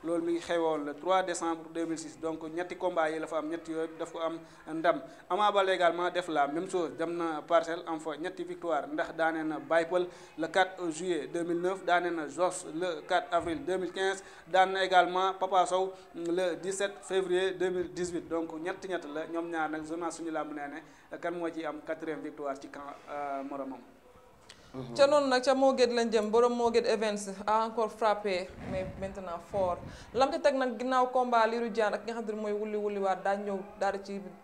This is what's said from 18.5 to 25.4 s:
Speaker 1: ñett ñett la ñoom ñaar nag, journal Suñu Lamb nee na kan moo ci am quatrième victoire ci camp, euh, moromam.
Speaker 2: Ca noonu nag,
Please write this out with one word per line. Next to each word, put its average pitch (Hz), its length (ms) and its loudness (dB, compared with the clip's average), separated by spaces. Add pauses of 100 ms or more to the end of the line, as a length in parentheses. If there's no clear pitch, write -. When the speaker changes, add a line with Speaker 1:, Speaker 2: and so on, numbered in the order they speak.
Speaker 1:
ñett 190 260 -6
ñett 170 240 -4
la 156 140 -4
ñoom 165 240 -6
ñaar 160 220 -2
nag, 156 120 -6
journal 165 280 -4
Suñu 165 180 -8
Lamb 151 240 -4
nee 143 260 -10 (320)
na 156 60 -10
kan 175 160 -4
moo 170 160 -4
ci 160 160 -6
am 151 200 -4
quatrième 156 360 -6
victoire 143 400 -6
ci - 80 -14
camp, 143 120 -12 (280)
euh, 143 400 -6
moromam. 135 300 -8 (1160)
Speaker 2:
Ca 277 120 8
noonu 285 200 4
nag, 254 160 4